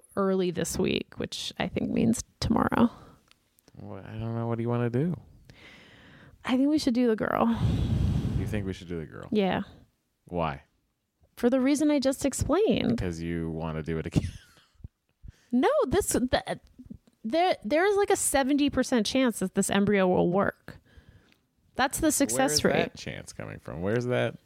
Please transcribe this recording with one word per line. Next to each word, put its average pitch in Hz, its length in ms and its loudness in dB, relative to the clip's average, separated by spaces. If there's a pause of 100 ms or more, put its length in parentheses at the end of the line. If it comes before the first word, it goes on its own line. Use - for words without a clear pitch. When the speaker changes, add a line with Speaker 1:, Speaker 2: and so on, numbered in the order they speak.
(160)
Speaker 1:
early 190 360 2
this 175 260 -4
week, - 400 -2
which - 420 -8
I - 80 -2
think - 240 -4
means - 320 0 (160)
tomorrow. - 500 2 (840)
Speaker 2:
Well, 101 320 -14
I 104 60 -16
don't 113 220 -6
know. 117 120 -4
What 117 100 -2
do 117 40 -2
you 117 80 -2
wanna 120 220 0
do? 151 240 0 (1300)
Speaker 1:
I 254 120 0
think 277 120 2
we 311 100 2
should 254 140 2
do 247 140 2
the 220 80 2
girl. - 320 0 (920)
Speaker 2:
You - 60 -2
think 104 220 -4
we 95 60 -4
should 90 140 -14
do 85 120 -6
the 78 60 -8
girl? - 260 -14
Speaker 1:
Yeah. 196 300 0 (640)
Speaker 2:
Why? 80 360 -2 (760)
Speaker 1:
For 240 140 0
the 262 100 2
reason 285 300 2
I 294 100 4
just 269 260 0
explained. 294 640 0
Speaker 2:
Because 87 340 -2
you 85 260 -4
wanna 80 320 -6
do 80 160 -4
it 78 80 -6
again. - 240 -2
<laughs> - 40 -12 (1200)
Speaker 1:
No, 269 140 4 (180)
this, 339 280 0
the, 233 460 -2 (640)
there, 330 400 2
there 302 200 2
is, 403 120 2
like, 403 120 2
a 392 60 4
seventy 277 540 2
percent 247 360 2
chance 262 340 2
that 190 140 -2
this 196 160 0
embryo 196 380 4
will 180 240 4
work. - 460 -2 (960)
That's 269 240 0
the 214 140 2
success 151 500 2
Speaker 2:
Where - 80 4
is 143 60 2
Speaker 1:
rate. 165 60 4 (100)
Speaker 2:
that - 20 -20
chance - 380 -12
coming - 260 -12
from? 78 220 -10
Where's 113 240 0
that? 120 300 0 (100)